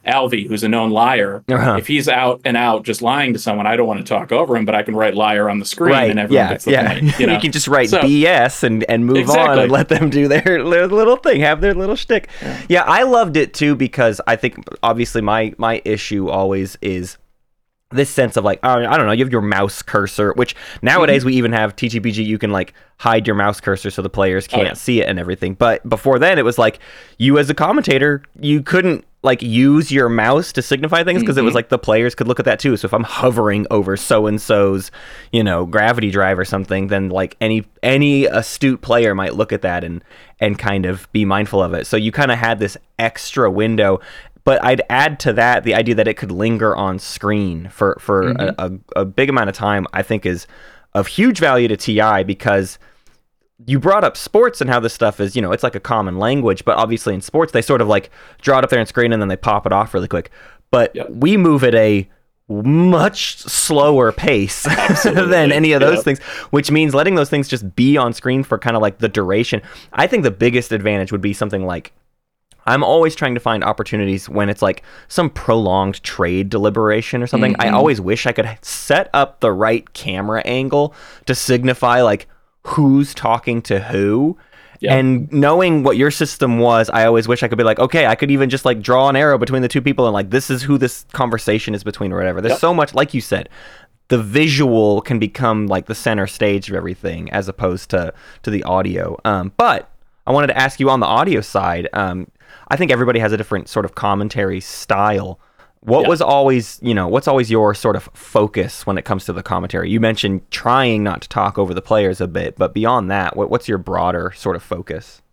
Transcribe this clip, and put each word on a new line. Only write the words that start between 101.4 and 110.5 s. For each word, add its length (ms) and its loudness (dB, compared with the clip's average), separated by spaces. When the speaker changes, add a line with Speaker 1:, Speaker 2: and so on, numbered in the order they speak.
Speaker 2:
side, 520 -4
um, 360 -4
I 80 -4
think 140 -2
everybody 280 2
has 140 0
a 40 0
different 320 -6
sort 160 -4
of 120 -8
commentary 640 -4
style. 800 -2
What 220 2
Speaker 1:
Yeah. 60 2
Speaker 2:
was 140 2
always, 580 2
you 140 -2
know, 140 -2
what's 180 0
always 240 0
your 240 2
sort 220 -2
of 180 -10
focus 720 -2
when 120 -4
it 60 -8
comes 200 -6
to 80 -8
the 100 -8
commentary? 480 -4
You 100 0
mentioned 500 -2